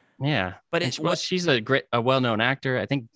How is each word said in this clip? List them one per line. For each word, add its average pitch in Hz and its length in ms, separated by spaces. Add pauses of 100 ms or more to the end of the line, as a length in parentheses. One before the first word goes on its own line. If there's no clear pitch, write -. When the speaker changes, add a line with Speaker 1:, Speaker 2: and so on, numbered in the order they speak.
(220)
Speaker 1:
yeah. 113 320 (180)
Speaker 2:
But 170 120
Speaker 1:
And - 60
Speaker 2:
it 117 60
Speaker 1:
she, - 60
well, 156 100
Speaker 2:
wa- - 40
Speaker 1:
she's 180 320
a 131 120
great, 131 320
a 120 80
well-known 123 400
actor. 127 400
I 98 60
think 127 300